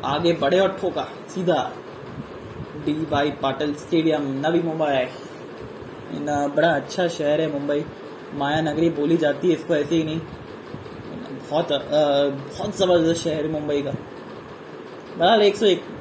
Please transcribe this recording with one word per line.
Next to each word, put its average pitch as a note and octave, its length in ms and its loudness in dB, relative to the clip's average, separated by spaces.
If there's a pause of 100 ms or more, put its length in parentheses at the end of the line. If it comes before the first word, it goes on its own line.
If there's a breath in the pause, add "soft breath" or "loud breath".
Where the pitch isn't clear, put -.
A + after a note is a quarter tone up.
आगे D#3+ 280 4
बढ़े D#3 260 4
और F#3+ 220 4
ठोका D#3 260 -2 (280)
सीधा E3 360 2 (1120)
डीवाई D3+ 460 0
पाटिल C#3+ 440 -2
स्टेडियम, D#3 460 2
नवी C#3+ 400 0
मुंबई। D3+ 460 0 (1040)
इन, C#3+ 420 0
बड़ा D#3+ 160 6
अच्छा D3+ 360 0
शहर D#3 340 2
है D3+ 120 0
मुंबई, C#3+ 320 0 (480)
माया D3 280 0
नगरी D#3+ 280 2
बोली D3+ 280 2
जाती D3+ 300 2
है E3+ 60 6
इसको, D#3 220 0
ऐसे D3 200 2
ही D#3+ 80 4
नहीं। D#3 180 -2 (1300)
बहुत, D3+ 220 0
अ, C#3+ 80 2 (480)
बहुत C#3+ 500 -4
ज़बरदस्त E3+ 440 6
शहर D#3 240 0
है D#3+ 60 -2
मुंबई D3 300 0
का। C#3 100 -4 (1300)
बहरहाल, G#3 240 6
एक G3+ 140 6
सौ A3 100 0
एक F#3 180 4 (180)